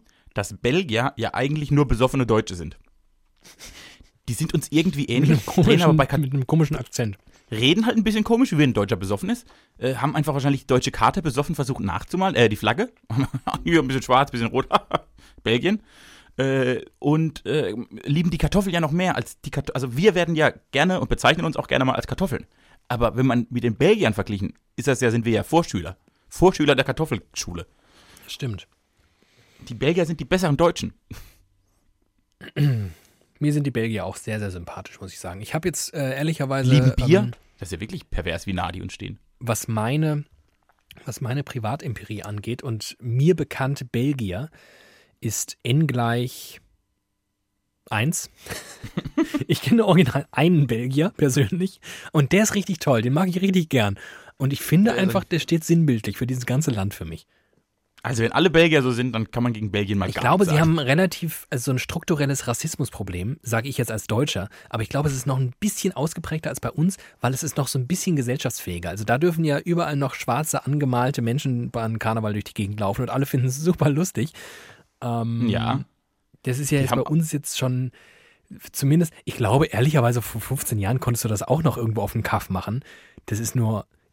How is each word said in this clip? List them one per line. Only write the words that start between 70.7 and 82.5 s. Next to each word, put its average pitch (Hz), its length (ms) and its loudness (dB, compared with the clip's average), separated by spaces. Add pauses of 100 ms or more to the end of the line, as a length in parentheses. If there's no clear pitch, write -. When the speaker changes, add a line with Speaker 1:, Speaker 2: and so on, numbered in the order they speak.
Speaker 2:
Menschen 120 500 -2
beim 113 280 -4
Karneval 110 340 -2
durch 104 120 -4
die - 80 -16
Gegend 104 260 -4
laufen 101 220 -2
und 120 80 -4
alle 135 160 0
finden 131 220 0
es 131 140 -4
super 160 280 2
lustig. 143 440 -2 (680)
Ähm, 117 480 -2
Speaker 1:
Ja. 117 340 -2 (600)
Speaker 2:
das 127 160 -2
ist 143 120 -2
ja 147 60 4
Speaker 1:
Die 135 60 2
Speaker 2:
jetzt 127 80 0
bei 123 60 2
Speaker 1:
haben 127 100 0
Speaker 2:
uns 160 240 2
jetzt - 260 -6
schon, 127 340 -2 (800)
zumindest, 156 400 2 (140)
ich - 100 -8
glaube, 127 300 4
ehrlicherweise 123 560 2
vor - 180 -8
fünfzehn 123 400 -4
Jahren 104 220 0
konntest 120 240 -2
du - 20 0
das 107 160 -2
auch 156 200 0
noch 135 120 2
irgendwo 113 260 -2
auf 98 120 -4
dem 110 100 -2
Kaff - 260 -4
machen. 101 320 -4 (440)